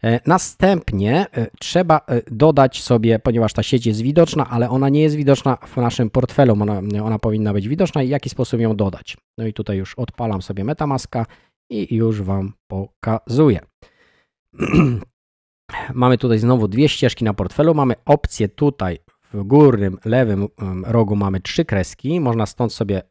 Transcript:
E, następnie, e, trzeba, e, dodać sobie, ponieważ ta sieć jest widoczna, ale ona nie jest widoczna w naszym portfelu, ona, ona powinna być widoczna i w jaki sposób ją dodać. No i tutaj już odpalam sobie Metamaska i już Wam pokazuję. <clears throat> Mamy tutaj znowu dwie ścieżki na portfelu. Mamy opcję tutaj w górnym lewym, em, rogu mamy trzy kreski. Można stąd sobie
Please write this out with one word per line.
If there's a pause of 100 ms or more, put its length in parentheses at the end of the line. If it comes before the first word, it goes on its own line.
E,
następnie, (120)
e, (120)
trzeba,
e, (100)
dodać
sobie,
ponieważ
ta
sieć
jest
widoczna,
ale
ona
nie
jest
widoczna
w
naszym
portfelu,
ona, (220)
ona
powinna
być
widoczna
i
w
jaki
sposób
ją
dodać. (200)
No
i
tutaj
już
odpalam
sobie
Metamaska (440)
i
już
Wam (140)
pokazuję. (920)
<clears throat>
Mamy
tutaj
znowu
dwie
ścieżki
na
portfelu.
Mamy (100)
opcję
tutaj (340)
w
górnym
lewym, (140)
em,
rogu
mamy
trzy
kreski.
Można
stąd
sobie